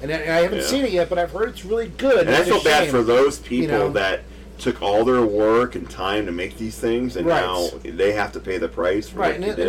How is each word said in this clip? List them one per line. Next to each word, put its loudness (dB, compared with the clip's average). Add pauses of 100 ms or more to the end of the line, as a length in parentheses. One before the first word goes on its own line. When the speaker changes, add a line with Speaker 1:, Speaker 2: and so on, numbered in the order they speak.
Speaker 1:
And, -8
and -4
I 4
haven't 0
Speaker 2:
Yeah. -4
Speaker 1:
seen 0
it 0
yet, 2
but 0
I've -2
heard -2
it's -14
really -2 (100)
good. 4
Speaker 2:
And 0
I 4
Speaker 1:
It's 2
a 4
Speaker 2:
feel 2
bad 4
Speaker 1:
shame, -2
Speaker 2:
for 4
those 4
people -2
Speaker 1:
you 0
know? 0
Speaker 2:
that 0 (380)
took -4
all 2
their 4
work 2
and -8
time -4
to -6
make -8
these -8
things, -2
and -2
Speaker 1:
Right. 2
Speaker 2:
now -2 (160)
they 0
have -2
to -10
pay -6
the -2
price -2
for -10
Speaker 1:
Right, 2
Speaker 2:
what 0
Speaker 1:
and, -6
Speaker 2:
they -2
Speaker 1:
it, -
and -2
Speaker 2:
did. -